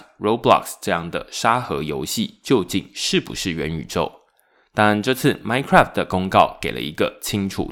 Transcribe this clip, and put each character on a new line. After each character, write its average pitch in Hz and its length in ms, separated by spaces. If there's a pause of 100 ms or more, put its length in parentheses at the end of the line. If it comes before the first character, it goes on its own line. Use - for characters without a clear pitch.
(180)
Roblox 113 640
这 - 100
样 85 180
的 85 220
沙 120 300
盒 78 240
游 73 200
戏 - 380
究 113 220
竟 - 300
是 - 260
不 - 120
是 - 200
元 80 200
宇 80 120
宙。 - 260 (640)
但 104 260
这 127 140
次 127 200 (100)
Minecraft 127 480
的 90 120
公 92 240
告 92 320
给 64 120
了 60 80
一 67 100
个 - 300
清 98 280
楚 - 240